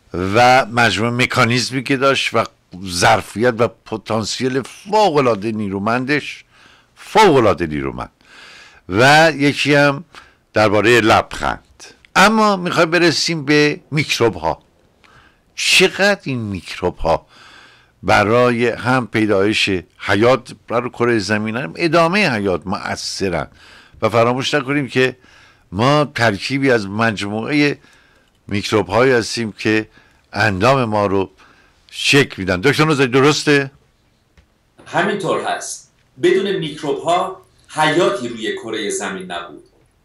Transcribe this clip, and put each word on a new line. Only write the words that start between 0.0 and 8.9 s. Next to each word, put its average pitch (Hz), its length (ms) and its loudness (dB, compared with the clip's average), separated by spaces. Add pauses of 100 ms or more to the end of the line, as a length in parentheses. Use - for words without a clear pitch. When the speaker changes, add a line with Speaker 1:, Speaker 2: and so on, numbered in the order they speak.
Speaker 1:
و 123 320 4
مجموعه 113 480 0
مکانیزمی 123 720 0
که 139 120 -2
داشت 135 380 0
و 113 100 0 (420)
ظرفیت 107 720 0
و 113 100 2
پتانسیل 113 920 -6
فوق‌العاده 143 920 0
نیرومندش، 110 920 -4 (520)
فوق‌العاده 113 720 4
نیرومند، 67 440 -8 (800)
و 143 480 6